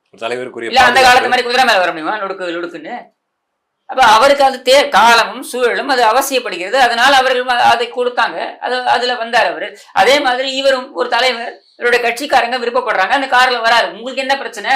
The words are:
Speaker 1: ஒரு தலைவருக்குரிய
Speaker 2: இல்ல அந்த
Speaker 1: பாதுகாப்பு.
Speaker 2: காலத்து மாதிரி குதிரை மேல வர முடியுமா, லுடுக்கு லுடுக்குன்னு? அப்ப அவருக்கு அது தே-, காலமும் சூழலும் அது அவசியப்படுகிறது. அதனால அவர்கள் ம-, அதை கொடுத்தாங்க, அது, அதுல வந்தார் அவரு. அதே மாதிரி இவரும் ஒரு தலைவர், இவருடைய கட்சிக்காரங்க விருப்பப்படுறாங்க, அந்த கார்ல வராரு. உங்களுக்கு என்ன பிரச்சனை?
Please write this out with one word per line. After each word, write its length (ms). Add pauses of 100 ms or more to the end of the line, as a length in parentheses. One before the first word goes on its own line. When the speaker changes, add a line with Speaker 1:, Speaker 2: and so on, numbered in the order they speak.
Speaker 1:
ஒரு 160
தலைவருக்குரிய 480
Speaker 2:
இல்ல 100
அந்த 60
Speaker 1:
பாதுகாப்பு. 220
Speaker 2:
காலத்து 240
மாதிரி 140
குதிரை 180
மேல 180
வர 100
முடியுமா, 240
லுடுக்கு 380
லுடுக்குன்னு? 420 (920)
அப்ப 160
அவருக்கு 380
அது 220
தே-, 240
காலமும் 540
சூழலும் 500
அது 100
அவசியப்படுகிறது. 720
அதனால 380
அவர்கள் 300
ம-, 220
அதை 200
கொடுத்தாங்க, 520 (180)
அது, 180 (120)
அதுல 280
வந்தார் 360
அவரு. 160 (260)
அதே 260
மாதிரி 320
இவரும் 420
ஒரு 160
தலைவர், 440 (220)
இவருடைய 260
கட்சிக்காரங்க 580
விருப்பப்படுறாங்க, 580
அந்த 100
கார்ல 340
வராரு. 300
உங்களுக்கு 340
என்ன 120
பிரச்சனை? 380